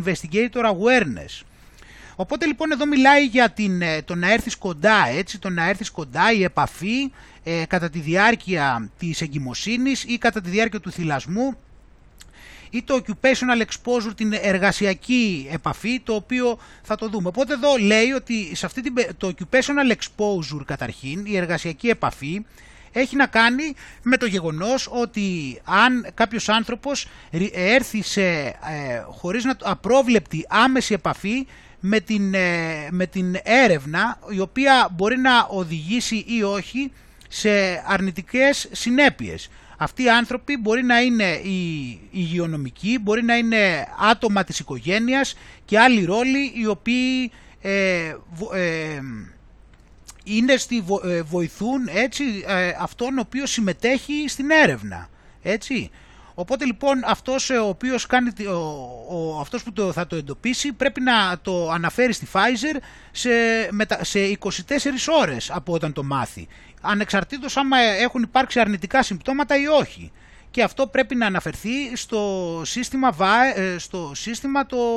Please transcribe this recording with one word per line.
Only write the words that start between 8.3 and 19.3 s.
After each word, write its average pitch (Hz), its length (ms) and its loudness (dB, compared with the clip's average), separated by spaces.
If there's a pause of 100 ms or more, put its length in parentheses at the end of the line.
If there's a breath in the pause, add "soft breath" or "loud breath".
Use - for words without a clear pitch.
της 165 220 -6
εγκυμοσύνης 165 840 -4
ή 233 140 -4
κατά 220 220 0
τη 175 100 -8
διάρκεια 214 300 0
του 180 100 -10
θυλασμού, 175 680 -2 (1120 loud breath)
ή 240 120 -4
το 262 220 2
occupational 247 560 2
exposure, 226 560 -2
την 214 160 0
εργασιακή 196 1200 0
επαφή, 196 500 -4
το 226 140 -4
οποίο 240 440 -2 (240 loud breath)
θα 214 140 -4
το 220 120 -6
δούμε. 196 200 -2
Οπότε 240 240 -2
εδώ 277 280 4
λέει 214 300 4
ότι 214 460 -4
σε - 100 -6
αυτή 262 140 -8
την 254 140 -6
πε-, 233 220 0
το 185 200 -4